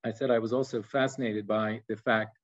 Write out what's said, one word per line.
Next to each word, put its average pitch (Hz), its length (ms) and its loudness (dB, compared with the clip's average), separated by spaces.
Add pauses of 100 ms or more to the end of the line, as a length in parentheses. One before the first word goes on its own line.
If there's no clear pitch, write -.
I 113 80 -2
said 131 180 -2
I 120 80 6
was 113 140 0
also 127 300 0
fascinated 113 640 -2
by 107 400 0
the 107 80 -2
fact 110 480 0